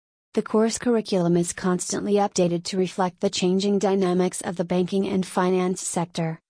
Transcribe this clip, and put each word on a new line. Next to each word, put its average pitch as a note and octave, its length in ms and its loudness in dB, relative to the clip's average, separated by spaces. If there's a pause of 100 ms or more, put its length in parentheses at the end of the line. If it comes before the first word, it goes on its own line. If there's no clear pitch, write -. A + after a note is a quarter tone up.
(340)
The G#3+ 80 0
course A3 380 0
curriculum G3 580 2
is F3 160 0
constantly F#3+ 600 -2
updated F3+ 500 2
to - 140 -6
reflect F#3 420 -2
the G3+ 100 0
changing G3 480 2
dynamics F#3 640 2
of F3 140 -6
the F3 100 -2
banking F#3 420 0
and G3 160 0
finance F#3 580 0
sector, E3 580 -4 (100)